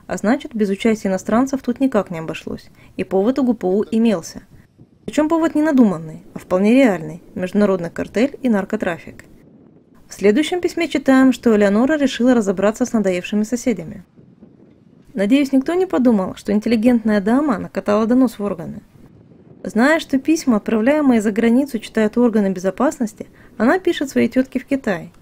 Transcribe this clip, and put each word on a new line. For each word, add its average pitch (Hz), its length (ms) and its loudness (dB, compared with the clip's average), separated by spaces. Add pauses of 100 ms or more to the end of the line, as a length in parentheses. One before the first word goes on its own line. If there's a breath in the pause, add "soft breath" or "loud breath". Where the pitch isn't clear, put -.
а 180 120 -6
значит, 277 360 -2
без 208 140 0
участия 208 400 -2
иностранцев 226 540 0
тут 247 180 -4
никак 269 300 0
не 165 80 -8
обошлось, - 480 -10 (320 soft breath)
и 185 60 -4
повод 202 340 0
у 269 60 0
Г 240 100 0
П 190 120 -6
У 190 240 0
имелся. 220 520 -2 (640 soft breath)
Причем 302 240 -2
повод 320 240 0
не 302 80 0
надуманный, 170 600 0 (100)
а - 40 -14
вполне 202 360 2
реальный: 175 480 2 (120)
международный 185 540 0
картель - 540 -4
и 254 80 0
наркотрафик. 190 720 -4 (840)
В - 60 -20
следующем 302 480 2
письме 339 280 -4
читаем, 262 440 4
что 233 240 2
Элеонора 208 400 2
решила 262 380 2
разобраться 202 500 0
с - 80 -6
надоевшими 202 520 -2
соседями. 208 600 -6 (1120)
Надеюсь, 262 380 2
никто 269 200 0
не 370 140 0
подумал, 240 480 2
что - 180 -6
интеллигентная 220 720 2
дама 247 340 0
накатала 208 480 -2
донос 247 340 2
в 202 60 -6
органы. 170 380 -8 (840)
Зная, 294 360 2
что - 180 -4
письма, 269 380 0
отправляемые 233 640 2
за 214 100 0
границу, 233 480 0
читают 214 400 -2
органы 214 320 2
безопасности, 190 800 -4 (300 soft breath)
она 254 200 2
пишет 320 320 -4
своей 240 180 0
тетке 262 300 -2
в - 60 -6
Китай, 185 580 -6